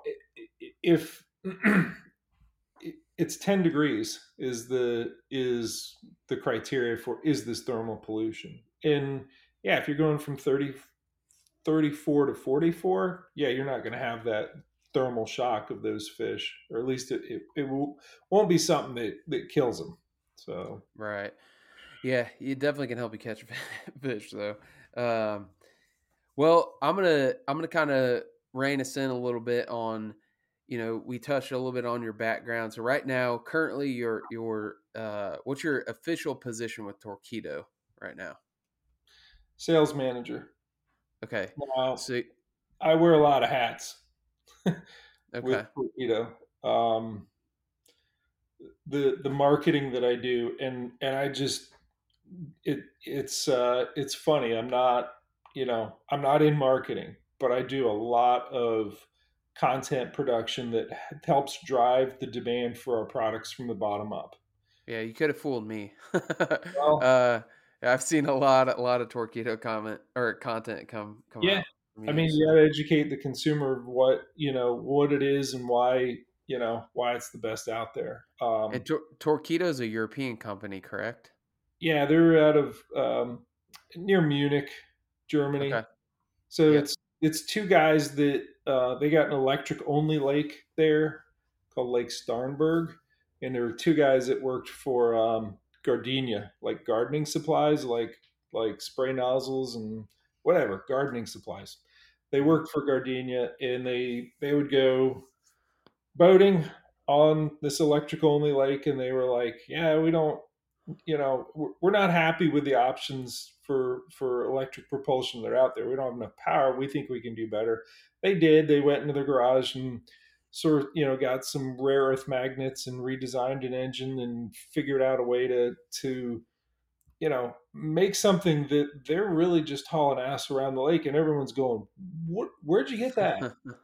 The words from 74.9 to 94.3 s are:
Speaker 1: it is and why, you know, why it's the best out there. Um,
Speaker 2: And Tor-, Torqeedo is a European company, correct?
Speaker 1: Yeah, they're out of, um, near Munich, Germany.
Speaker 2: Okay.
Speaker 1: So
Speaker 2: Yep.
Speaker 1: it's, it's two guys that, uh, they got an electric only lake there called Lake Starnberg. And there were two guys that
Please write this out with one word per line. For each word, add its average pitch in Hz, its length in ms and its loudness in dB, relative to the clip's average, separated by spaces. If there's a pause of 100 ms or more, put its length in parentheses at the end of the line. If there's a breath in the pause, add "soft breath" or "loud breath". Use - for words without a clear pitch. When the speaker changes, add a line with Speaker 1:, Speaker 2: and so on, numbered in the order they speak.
Speaker 1:
it 139 100 0
is 139 320 0
and 123 140 -8
why, 123 500 2 (280)
you 131 120 -6
know, 113 340 -4
why 120 220 -2
it's 120 160 -10
the 120 80 -18
best 113 300 -6
out 113 260 -6
there. 110 320 -10 (140)
Um, 110 320 0
Speaker 2:
And 120 140 -8
Tor-, 151 180 -4 (140)
Torqeedo 156 440 -2
is 156 180 -2
a 120 60 -4
European 113 500 -6
company, 98 440 -12
correct? 104 520 -10 (460)
Speaker 1:
Yeah, 151 280 2
they're 160 400 8
out 151 100 6
of, 139 260 0 (120)
um, 120 520 -2 (500)
near 185 240 4
Munich, 143 500 2 (580)
Germany. 139 440 0
Speaker 2:
Okay. 113 140 -2 (640)
Speaker 1:
So 156 240 6
Speaker 2:
Yep. 147 60 8
Speaker 1:
it's, 143 180 -2 (240)
it's 156 260 0
two 214 200 -4
guys 156 500 4
that, 143 280 2 (220)
uh, 127 300 0
they 143 140 0
got 151 180 4
an 151 40 -4
electric 139 540 0
only 151 320 2
lake 147 460 -2 (120)
there 156 480 2 (460)
called 123 200 -4
Lake 120 180 0
Starnberg. 147 840 -2 (480)
And 131 120 -6
there 120 80 0
were 117 100 -2
two 160 220 2
guys 135 320 4
that 131 160 0